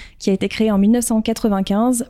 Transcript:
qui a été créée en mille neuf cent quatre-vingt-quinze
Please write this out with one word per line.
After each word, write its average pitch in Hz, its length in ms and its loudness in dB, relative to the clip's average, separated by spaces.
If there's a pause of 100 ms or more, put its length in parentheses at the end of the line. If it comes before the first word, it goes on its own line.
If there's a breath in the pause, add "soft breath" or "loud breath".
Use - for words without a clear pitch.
(180 loud breath)
qui - 120 -2
a - 20 2
été 196 160 -2
créée 220 220 0
en 202 80 2
mille 202 140 4
neuf 240 140 2
cent 220 140 0
quatre-vingt-quinze 220 880 0